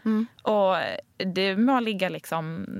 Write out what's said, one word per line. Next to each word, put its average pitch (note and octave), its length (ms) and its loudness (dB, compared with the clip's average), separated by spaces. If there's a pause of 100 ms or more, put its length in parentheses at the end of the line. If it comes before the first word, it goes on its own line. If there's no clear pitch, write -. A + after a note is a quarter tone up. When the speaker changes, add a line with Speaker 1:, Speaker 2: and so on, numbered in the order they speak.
Speaker 1:
Mm. A3 220 0 (140)
Speaker 2:
Och G3 340 4 (420)
det F#3+ 400 0
må B3 220 4
ligga G3+ 300 -2
liksom, D#3+ 560 -6 (140)